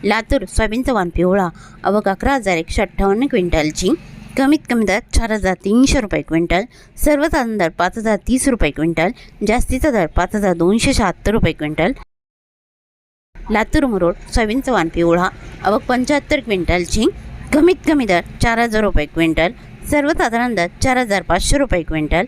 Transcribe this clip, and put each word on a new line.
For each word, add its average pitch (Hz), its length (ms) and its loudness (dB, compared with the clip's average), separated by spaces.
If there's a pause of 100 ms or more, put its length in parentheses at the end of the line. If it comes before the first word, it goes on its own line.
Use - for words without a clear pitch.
लातूर 220 420 0
सोयाबीनचा 226 460 -2
वाण 185 160 0
पिवळा, 180 400 2 (360)
आवक 202 240 0
अकरा 240 260 0
हजार 196 220 0
एकशे 165 260 -2
अठ्ठावन्न 196 440 0
क्विंटलची, 180 680 0 (440)
कमीत 277 340 2
कमी 226 140 2
दर 190 140 2 (140)
चार 226 200 2
हजार 190 220 0 (100)
तीनशे 254 360 4
रुपये 180 220 -4
क्विंटल, 170 420 0 (400)
सर्वसाधारण 285 540 0
दर 220 100 0 (100)
पाच 180 200 -2
हजार 214 180 0 (120)
तीस 254 200 2
रुपये 208 220 2
क्विंटल, 160 400 0 (360)
जास्तीचा 247 440 0
दर 202 160 0 (100)
पाच 180 180 0
हजार 196 220 0
दोनशे 208 360 2
शहात्तर 202 400 0
रुपये 202 200 2
क्विंटल. 156 400 -2 (1400)
लातूर 220 500 0
मुरोड 180 280 0 (200)
सोयाबीनचा 247 380 0
वाण 170 220 2
पिवळा, 170 340 2 (340)
आवक 196 260 0
पंच्याहत्तर 269 520 0
क्विंटलची, 180 680 -2 (460)
कमीत 330 340 4
कमी 285 200 2
दर 175 140 2 (220)
चार 226 160 2
हजार 220 240 2
रुपये 190 240 2
क्विंटल, 160 460 0 (380)
सर्वसाधारण 285 640 0
दर 175 120 0 (160)
चार 254 140 2
हजार 202 260 0
पाचशे 185 360 0
रुपये 180 240 0
क्विंटल 156 460 -2